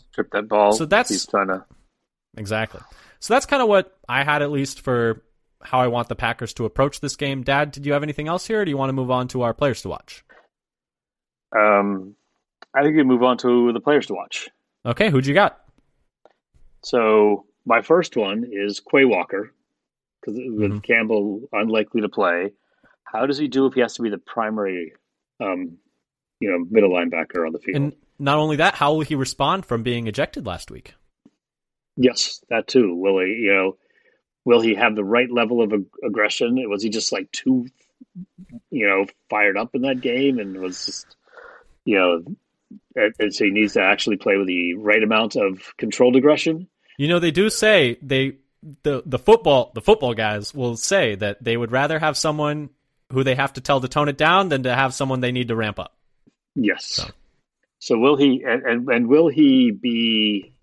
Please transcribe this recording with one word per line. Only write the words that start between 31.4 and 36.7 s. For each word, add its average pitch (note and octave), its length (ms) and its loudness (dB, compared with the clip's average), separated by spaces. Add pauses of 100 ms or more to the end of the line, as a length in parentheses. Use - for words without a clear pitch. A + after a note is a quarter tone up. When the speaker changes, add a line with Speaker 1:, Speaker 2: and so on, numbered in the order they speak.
Speaker 1:
Yes, - 520 0
that A2+ 180 -2
too. G#2+ 260 2
Will F#2+ 260 0
he, F#2 120 0
you A2 220 0
know, F#2+ 240 0 (640)
will A#2+ 160 6
he A2+ 160 2
have A2 200 0
the G#2 80 -4
right A#2+ 280 0
level A#2 300 0
of G#2+ 100 0
ag-, G2+ 140 -2 (180)
aggression? A#2 640 -2
Was G2+ 140 -4